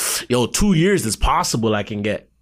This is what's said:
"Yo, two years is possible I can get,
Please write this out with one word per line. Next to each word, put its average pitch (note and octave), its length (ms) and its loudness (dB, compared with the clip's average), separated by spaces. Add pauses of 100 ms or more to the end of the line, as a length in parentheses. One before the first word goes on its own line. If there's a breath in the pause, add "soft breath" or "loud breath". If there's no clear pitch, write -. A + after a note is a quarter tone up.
(300 loud breath)
"Yo, B2 160 2
two G#3 280 2
years F3 300 2
is G#2+ 120 -4
possible B2+ 580 0
I G#2 80 0
can G#2 220 -6
get, G#2 260 -4 (120)